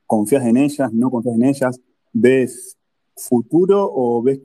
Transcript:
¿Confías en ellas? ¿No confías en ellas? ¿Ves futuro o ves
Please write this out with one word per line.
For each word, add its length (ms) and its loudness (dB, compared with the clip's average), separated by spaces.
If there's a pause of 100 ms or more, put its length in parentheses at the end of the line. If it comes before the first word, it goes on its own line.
¿Confías 400 0
en 120 2
ellas? 340 -2
¿No 200 0
confías 240 -4
en 100 2
ellas? 360 -2 (300)
¿Ves 680 0 (380)
futuro 760 0
o 320 -2
ves 220 0